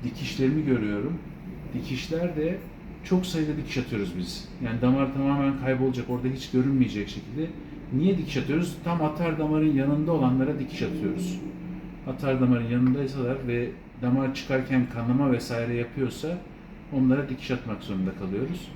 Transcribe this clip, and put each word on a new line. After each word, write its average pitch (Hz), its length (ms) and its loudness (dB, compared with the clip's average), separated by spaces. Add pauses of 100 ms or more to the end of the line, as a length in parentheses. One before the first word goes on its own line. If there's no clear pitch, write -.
Dikişlerimi 135 600 0
görüyorum. 117 540 0 (560)
Dikişler 156 600 -2
de 165 220 0 (460)
çok 180 220 2
sayıda 151 300 0
dikiş 139 220 -4
atıyoruz 104 400 -2
biz. - 300 -8 (160)
Yani 117 160 -2
damar 131 340 4
tamamen 139 460 2
kaybolacak, 127 500 2
orada 123 180 0
hiç 135 220 -4
görünmeyecek 127 580 2
şekilde. 120 380 -6 (500)
Niye 175 220 4
dikiş - 180 -4
atıyoruz? 151 480 0
Tam 170 180 0
atar 156 360 0
damarın 156 360 4
yanında 147 380 4
olanlara 131 460 4
dikiş - 240 -4
atıyoruz. 98 580 -2 (680)
Atar 131 320 0
damarın 120 300 4
yanındaysalar 131 800 2
ve 120 220 0 (320)
damar 131 320 4
çıkarken 131 600 2
kanama 123 380 4
vesaire 117 420 0
yapıyorsa 131 640 -2 (580)
onlara 131 320 4
dikiş 131 220 -8
atmak 117 320 -2
zorunda 92 320 -2
kalıyoruz. 104 600 -4